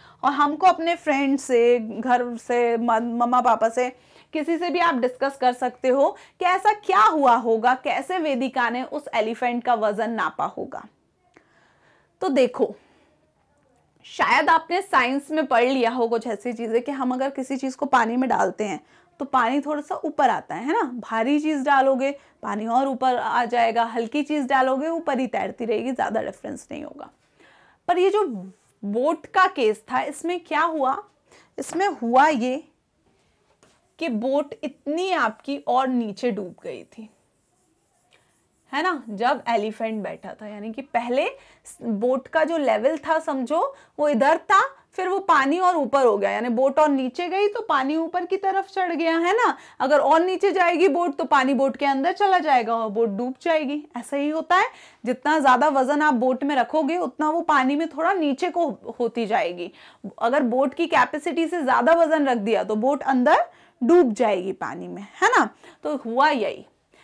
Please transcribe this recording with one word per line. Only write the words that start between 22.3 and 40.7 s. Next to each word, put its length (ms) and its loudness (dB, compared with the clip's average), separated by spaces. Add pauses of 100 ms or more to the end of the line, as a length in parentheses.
पानी 240 -6
और 200 2
ऊपर 280 0
आ 300 0
जाएगा, 400 2
हल्की 380 -2
चीज 240 -2
डालोगे 420 2
ऊपर 300 -2
ही 80 -2
तैरती 380 -6
रहेगी, 260 -2
ज्यादा 300 -4
डिफरेंस 500 -12
नहीं 120 -12
होगा। 260 -18 (800)
पर 100 0
ये 120 4
जो 160 2 (580)
बोट 440 -2
का 200 4
केस 440 -2
था 120 -2
इसमें 380 -6
क्या 200 -2
हुआ, 360 -2 (600)
इसमें 360 -2
हुआ 340 4
ये 360 -2 (1400)
कि 100 -4
बोट 440 -2 (100)
इतनी 480 -6
आपकी 460 -4 (100)
और 200 0
नीचे 440 -2
डूब 320 -8
गई 220 -12
थी, 240 -20 (1600)
है 120 -4
ना, 260 -2
जब 400 -2
एलिफेंट 540 -4
बैठा 300 -12
था, 140 -18
यानी 260 -12